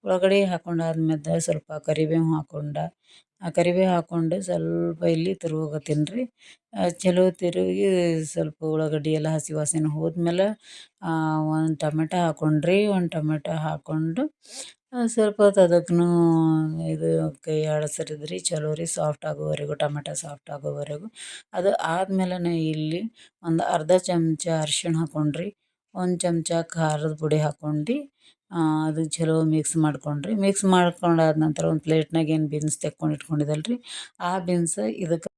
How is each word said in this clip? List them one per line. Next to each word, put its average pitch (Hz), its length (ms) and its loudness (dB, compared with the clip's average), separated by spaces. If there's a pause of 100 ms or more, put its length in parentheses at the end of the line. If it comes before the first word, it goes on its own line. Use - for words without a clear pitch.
ಉಳ್ಳಾಗಡ್ಡಿ 190 400 4
ಹಾಕೊಂಡಾದ್ಮೇಲೆ 165 960 0
ಸ್ವಲ್ಪ 156 320 -4
ಕರಿಬೇವು 160 600 0
ಹಾಕೊಂಡ, 147 420 -6 (680)
ಆ 175 80 -6
ಕರಿಬೇವು 175 400 2
ಹಾಕೊಂಡು 170 520 0
ಸ್ವಲ್ಪ 170 600 -2
ಇಲ್ಲಿ 170 300 2
ತಿರುಗತ್ತೀನ್ರಿ. 156 880 -4 (500)
ಆ, 190 140 0
ಚಲೋ 180 420 4
ತಿರುಗಿ 185 560 0 (380)
ಸ್ವಲ್ಪ 156 400 -6
ಉಳ್ಳಾಗಡ್ಡಿ 156 480 0
ಎಲ್ಲ 156 160 0
ಹಸಿ 156 240 -2
ವಾಸನೆ 156 400 -2
ಹೋದ್ಮೇಲೆ, 170 540 0 (560)
ಆ, 175 80 -6 (320)
ಒಂದ್ 156 360 0
ಟೊಮೆಟೊ 156 380 -2
ಹಾಕೊಂಡ್ರಿ. 165 720 2
ಒಂದ್ 185 240 0
ಟೊಮೆಟೊ 156 460 -4
ಹಾಕೊಂಡು 156 680 -4 (680)
ಆ, 240 140 -2
ಸ್ವಲ್ಪ 214 360 2
ಹೊತ್ತು 202 180 6
ಅದಕ್ಕೂ 175 340 6 (920)
ಇದು 160 220 -2 (340)
ಕೈ 156 220 -2
ಆಡಿಸಿದ್ರಿ, 151 760 -6
ಚಲೋ 156 360 -4
ರೀ, 165 120 -6
ಸಾಫ್ಟ್ 156 400 -2
ಆಗೋವರೆಗೂ, 151 480 -4
ಟೊಮೆಟೊ 147 400 -4
ಸಾಫ್ಟ್ 147 360 -12
ಆಗೋವರೆಗೂ. 147 560 -8 (460)
ಅದು 190 220 2
ಆದ್ಮೇಲೆ 185 640 0
ನಾ 170 120 0
ಇಲ್ಲಿ 156 520 -2 (400)
ಒಂದು 165 220 0
ಅರ್ಧ 170 340 0
ಚಮಚ 165 500 0
ಅರಿಶಿಣ 160 480 -2
ಹಾಕೊಂಡ್ರಿ, 156 520 -2 (460)
ಒಂದು 180 240 0
ಚಮಚ 170 340 -2 (100)
ಖಾರದ 156 540 -2
ಪುಡಿ 156 220 2
ಹಾಕ್ಕೊಂಡು, 151 580 -2 (540)
ಆ, 156 360 0
ಅದು 160 180 -2
ಚಲೋ 160 380 0
ಮಿಕ್ಸ್ 156 340 2
ಮಾಡ್ಕೊಂಡ್ರಿ. 151 580 0
ಮಿಕ್ಸ್ 196 300 2
ಮಾಡ್ಕೊಂಡಾದ 175 760 4
ನಂತರ 156 260 0
ಒಂದು 160 160 0
ಪ್ಲೇಟ್ನಾಗ 160 500 0
ಏನು 156 160 2
ಬೀನ್ಸ್ 151 340 -4
ತೆಕ್ಕೊಂಡು 156 340 -4
ಇಟ್ಕೊಂಡಿದ್ದಲ್ರಿ, 151 640 -2 (420)
ಆ 180 180 -2
ಬೀನ್ಸ್ 175 400 0 (180)
ಇದಕ್ಕೆ 165 420 -2